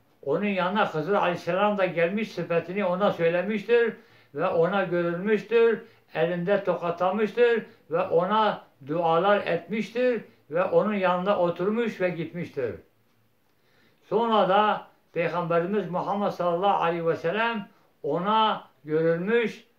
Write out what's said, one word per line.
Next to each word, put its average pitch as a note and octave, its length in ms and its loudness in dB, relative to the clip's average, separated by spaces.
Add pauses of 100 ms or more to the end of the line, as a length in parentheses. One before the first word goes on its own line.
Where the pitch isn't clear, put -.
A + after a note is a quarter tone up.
(220)
onun E3+ 240 -2
yanına F#3 480 0
Hızır D#3 200 -2
Aleyhisselam F3+ 640 0
da F#3+ 80 2
gelmiş, F3+ 460 -2
sıfatını F3 560 -4
ona F#3 260 0
söylemiştir G#3 800 0 (420)
ve E3 120 -2
ona F3+ 360 2
görülmüştür, G3+ 1000 0 (320)
elinde F3 500 0
tokatlamıştır G#3 1000 0 (260)
ve E3+ 100 0
ona G3+ 640 0 (240)
dualar E3+ 600 2
etmiştir A3+ 760 -2 (300)
ve E3+ 120 0
onun F#3+ 300 2
yanında F3+ 460 0
oturmuş F#3 640 0
ve F3+ 80 0
gitmiştir. D3+ 640 -6 (1300)
Sonra G#3+ 400 2
da G3+ 380 2 (260)
Peygamberimiz E3+ 760 -2
Muhammed F3+ 420 -2
sallallahu F3+ 520 0
aleyhi E3+ 240 -2
ve D#3+ 80 2
sellem G#3+ 520 -4 (360)
ona G3+ 640 0 (180)
görülmüş, E3 800 0 (160)